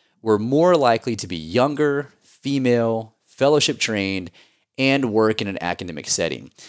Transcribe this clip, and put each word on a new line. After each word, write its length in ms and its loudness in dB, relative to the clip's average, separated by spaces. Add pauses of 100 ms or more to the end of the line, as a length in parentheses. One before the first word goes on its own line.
(200)
were 180 2
more 380 2
likely 380 0
to 140 -10
be 80 -6
younger, 760 -2 (100)
female, 920 -2 (100)
fellowship 540 0
trained, 540 -2 (440)
and 360 0
work 280 2
in 60 -4
an 160 -8
academic 460 -8
setting. 420 -4 (180)